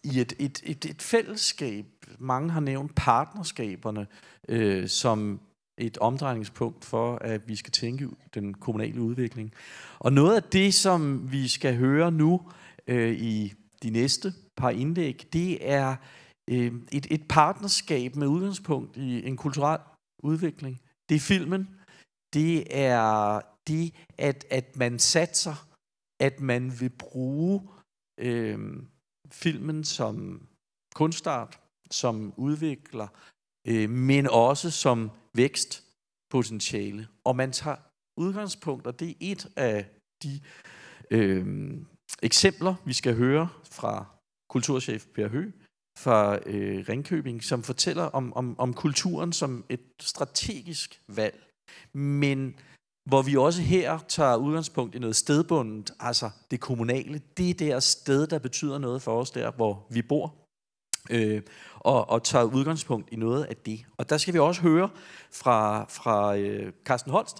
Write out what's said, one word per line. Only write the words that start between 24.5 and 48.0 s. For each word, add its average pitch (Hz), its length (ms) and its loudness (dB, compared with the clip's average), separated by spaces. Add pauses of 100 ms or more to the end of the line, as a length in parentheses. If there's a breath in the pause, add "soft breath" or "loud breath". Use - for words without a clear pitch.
at 131 260 -4
man 120 220 -2
satser, - 680 0 (520)
at 135 200 0
man 127 400 -2
vil 127 100 -2
bruge, 156 800 -4 (520 loud breath)
øh, 110 640 -4 (480)
filmen 156 540 -4
som 107 600 -6 (480)
kunstart, 156 680 -4 (300)
som 110 460 -4
udvikler, 135 720 -4 (580 soft breath)
øh, 110 240 0
men 135 360 4
også 127 440 4
som 117 400 0 (240)
vækstpotentiale. 110 1700 -2 (160)
Og 127 120 2
man 131 160 -2
tager 147 240 -6 (400)
udgangspunkt, 180 680 -6
og 123 140 -10
det 170 100 -6
er 143 100 -12
et 190 360 -8
af 107 320 0 (340)
de, 143 180 -8 (680 loud breath)
øh, 95 680 0 (460)
eksempler, 185 520 2 (100)
vi 127 80 -4
skal 123 240 0
høre 135 320 2 (160)
fra - 520 -8 (340)
kulturchef 123 640 -2
Per 104 140 -2
Høgh 165 240 -6 (460 soft breath)
fra, 104 480 4
øh, 101 420 -6
Ringkøbing, 135 560 -4
som 120 180 -2
fortæller 156 400 -2